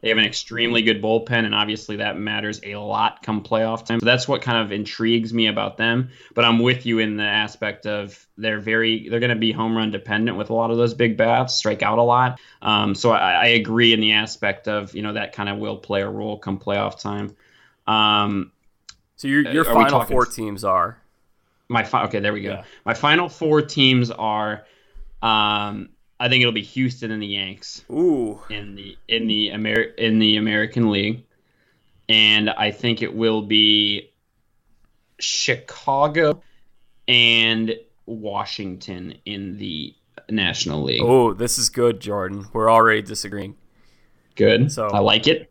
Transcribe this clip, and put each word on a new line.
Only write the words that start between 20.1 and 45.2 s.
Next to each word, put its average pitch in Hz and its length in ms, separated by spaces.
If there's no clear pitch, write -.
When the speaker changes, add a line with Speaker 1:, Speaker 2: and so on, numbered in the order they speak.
Speaker 2:
four 123 120
teams 104 360
are? 95 340
Speaker 1:
My 113 120
fi-, - 220
okay, 107 120
there 104 140
we 104 100
go. 98 120
Speaker 2:
Yeah. 101 100
Speaker 1:
My 113 100
final 160 340
four 156 340
teams 131 480
are, 107 540
um, 104 680
I 123 100
think 127 140
it'll 120 100
be 107 120
Houston 123 480
and 107 100
the 104 60
Yanks 98 600
Speaker 2:
Ooh. 131 520
Speaker 1:
in 104 240
the, 98 320
in 113 220
the 107 220
Amer-, 107 460
in 110 220
the 107 180
American 107 540
League, 104 320
and 107 420
I 104 220
think 113 300
it - 120
will 110 280
be 104 680
Chicago 147 1200
and 113 720
Washington 101 1080
in 101 340
the 85 360
National 87 540
League. 64 220
Speaker 2:
Oh, 120 300
this 117 240
is 123 120
good, 120 300
Jordan. 101 520
We're 113 180
already 110 320
disagreeing. 101 540
Speaker 1:
Good. 107 360
Speaker 2:
So 107 160
Speaker 1:
I 104 120
like 107 260